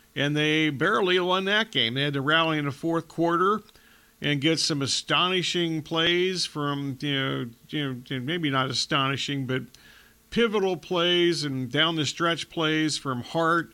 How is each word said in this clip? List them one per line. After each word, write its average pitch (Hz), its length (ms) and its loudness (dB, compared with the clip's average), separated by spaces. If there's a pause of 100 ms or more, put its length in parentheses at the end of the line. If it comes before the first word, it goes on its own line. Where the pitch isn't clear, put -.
(160)
and 147 200 0
they 151 340 2
barely 180 500 2
won 185 240 0
that 214 260 0
game. 117 240 0
They 139 80 0
had 143 120 -2
to 139 60 -2
rally 160 380 2
in 147 60 -2
the 139 80 -2
fourth 165 340 -2
quarter 170 560 0 (580)
and 143 200 0
get 156 180 2
some 147 240 0
astonishing 165 1000 0
plays 175 640 0
from, 143 580 -4
you 147 120 -2
know, 135 360 -2 (180)
you 135 420 -6
know, 131 100 -4
maybe 156 300 -2
not 131 180 0
astonishing, 135 760 -2
but 127 160 -2 (680)
pivotal 208 460 2
plays 175 680 2
and 131 260 -4
down 160 240 2
the 151 120 0
stretch 170 440 -2
plays 156 480 0
from 127 240 -4
Hart 165 520 0